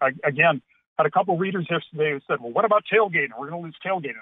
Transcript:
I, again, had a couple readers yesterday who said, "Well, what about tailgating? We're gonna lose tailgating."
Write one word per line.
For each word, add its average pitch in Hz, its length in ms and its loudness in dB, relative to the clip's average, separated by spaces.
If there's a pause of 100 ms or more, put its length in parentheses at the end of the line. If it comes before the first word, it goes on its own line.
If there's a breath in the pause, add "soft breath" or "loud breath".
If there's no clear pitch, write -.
I, 131 100 2 (140)
again, 147 360 2 (360)
had 156 80 4
a 147 60 0
couple 180 260 2
readers 185 320 -2
yesterday 156 420 -2
who 139 160 -4
said, 139 140 -2
"Well, 120 100 -10
what 185 140 2
about 208 180 4 (100)
tailgating? 170 360 2 (100)
We're 139 100 -8
gonna 170 120 -8
lose 165 240 -12
tailgating." 147 360 -4